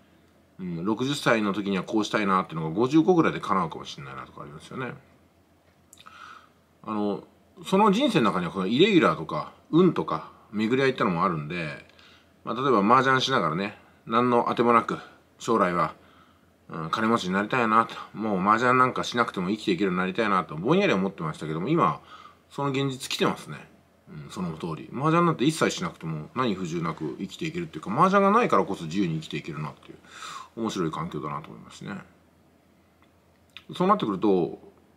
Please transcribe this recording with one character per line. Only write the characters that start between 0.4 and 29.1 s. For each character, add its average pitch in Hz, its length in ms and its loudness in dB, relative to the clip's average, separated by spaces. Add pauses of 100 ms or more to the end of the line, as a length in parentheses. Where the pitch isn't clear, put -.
う 92 40 -10
ん、 87 200 -6
六 110 220 -2
十 143 80 -2
歳 120 260 2
の 101 140 0
時 98 160 -4
に 95 80 0
は 85 40 -2
こ 110 180 0
う 104 40 0
し - 60 -8
た 110 100 0
い 101 60 0
な 95 160 4
っ - 40 -14
て - 60 -16
い 80 60 -8
う - 20 -4
の 80 80 -4
が 80 60 -6
五 113 120 2
十 151 140 4
五 180 140 4
ぐ 165 80 6
ら 95 80 2
い - 20 0
で - 80 -8
叶 95 240 0
う - 60 -4
か - 80 -12
も - 80 -14
し - 100 -14
れ 143 80 -14
な 135 80 -14
い 135 40 -14
な 127 100 -14
と - 60 -20
か - 100 -16
あ - 20 -16
り 147 60 -16
ま 151 100 -18
す - 60 -20
よ - 100 -14
ね。 127 160 -8 (1900)
あ 110 100 -10
の、 104 320 -4 (420)
そ 190 120 4
の 208 120 6
人 247 200 2
生 170 100 2
の 113 60 4
中 90 140 0
に 87 40 -2
は 113 80 -6
こ 95 80 -4
の 92 60 -2
イ 117 120 2
レ 208 140 6
ギ 175 60 6
ュ 127 40 8
ラ 82 120 4
ー - 20 -4
と 80 80 -8
か、 - 300 -8 (160)
運 170 240 6
と 82 100 -2
か、 80 260 -8 (220)
巡 110 240 0
り 135 60 2
合 135 60 4
い - 20 4
っ 127 40 0
て 135 100 0
の 104 60 2
も 85 140 0
あ 98 40 2
る 82 100 -2
ん 73 100 -8
で、 78 380 -8 (580)
ま 120 80 -6
あ、 - 20 -8
例 131 140 -2
え - 20 4
ば 110 100 4
麻 120 220 6
雀 131 200 4
し 123 80 0
な 131 100 2
が 82 80 2
ら 76 60 -2
ね、 98 240 -4 (260)
何 120 240 2
の 120 220 4
あ 110 40 -2
て 120 80 2
も 120 120 6
な 113 80 6
く、 - 160 -6 (400)
将 117 180 0
来 92 160 2
は、 85 220 0 (720)
う 80 200 -10
ん、 80 40 -10
金 110 180 0
持 117 100 2
ち 92 60 -8
に 92 100 -2
な 98 80 0
り 107 80 -8
た 127 120 0
い 113 60 2
な 110 160 4
と、 - 100 -10 (200)
も 104 220 -2
う 90 40 -2
麻 107 180 4
雀 123 200 4
な 127 80 6
ん 117 80 -2
か 90 100 -4
し - 140 -4
な 117 80 2
く - 80 -8
て 98 60 -4
も 90 100 -2
生 110 100 -2
き - 60 -16
て 104 60 2
い 87 40 0
け 85 40 -2
る 101 60 0
よ 92 40 0
う - 20 0
に 90 60 -2
な 92 80 0
り 95 80 -4
た 113 100 0
い 104 60 0
な 92 140 2
と、 78 120 -12
ぼ 104 160 0
ん 185 60 4
や 202 80 2
り 131 80 2
思 95 160 0
っ - 20 -8
て - 100 -12
ま 78 120 -6
し - 40 -18
た 80 80 -10
け 78 60 -4
ど 82 80 -4
も、 104 80 -4
今、 120 320 0 (480)
そ - 140 -8
の 139 80 -2
現 135 200 -2
実 127 200 -10
来 - 80 -6
て 190 80 2
ま 98 100 0
す - 120 -14
ね。 - 200 -16 (400)
う 73 200 -16
ん、 - 20 -20
そ - 100 -10
の 82 160 -4
通 85 180 -8
り。 - 200 -12
麻 135 120 -2
雀 170 200 4
な 160 60 4
ん - 40 -8
て - 80 0
一 156 100 2
切 104 160 0
し - 120 -6
な 85 80 -6
く - 80 -16
て 82 80 -12
も 78 280 -8
何 120 200 -2
不 92 80 -8
自 85 140 -6
由 80 60 -4
な 82 120 -4
く 78 240 -8
生 98 80 -8
き - 100 -14
て - 80 -8
い 80 80 -6
け 87 80 -8
る 85 40 -6
っ - 20 -8
て - 100 -14
い - 40 -12
う - 20 -12
か、 185 100 -8
麻 156 140 4
雀 196 160 4
が 196 80 4
な 240 120 4
い - 60 0
か - 80 2
ら 190 80 4
こ 95 120 -6
そ 87 80 -10
自 80 140 -4
由 95 80 2
に 80 140 -4